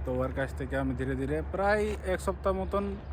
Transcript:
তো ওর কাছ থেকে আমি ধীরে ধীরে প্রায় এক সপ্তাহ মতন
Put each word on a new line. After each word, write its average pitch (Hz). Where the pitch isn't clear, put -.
তো -
ওর 127
কাছ 135
থেকে 135
আমি 135
ধীরে 131
ধীরে 135
প্রায় 208
এক 185
সপ্তাহ 190
মতন 196